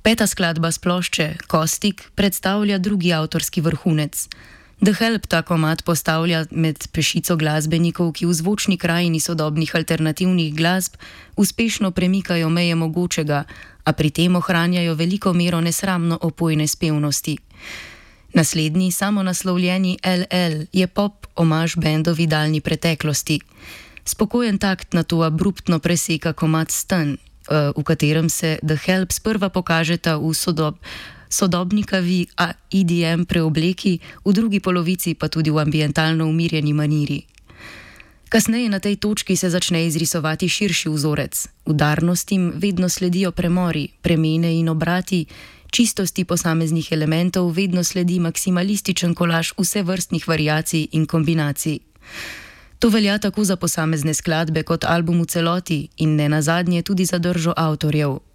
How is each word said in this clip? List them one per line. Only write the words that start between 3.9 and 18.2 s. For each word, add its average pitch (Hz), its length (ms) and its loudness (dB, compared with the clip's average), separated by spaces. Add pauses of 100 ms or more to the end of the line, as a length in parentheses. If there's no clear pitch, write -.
The 202 160 4
Help 226 320 0
ta 165 160 0
komad 160 400 0
postavlja 165 640 0 (100)
med 160 240 0 (160)
pešico 170 400 0
glasbenikov, 160 800 0
ki 175 160 -2
v - 20 2
zvočni 180 460 0
krajini 170 400 0
sodobnih 156 560 -2
alternativnih 160 800 0
glasb 180 400 0 (400)
uspešno 208 560 0
premikajo 180 560 0
meje 170 320 2
mogočega, 160 640 0 (420)
a 156 80 2
pri 151 180 2
tem 180 280 2
ohranjajo 170 560 0
veliko 180 400 0
mero 175 260 2
nesramno 170 640 0
opojne 156 480 0
spevnosti. 147 640 -2 (1040)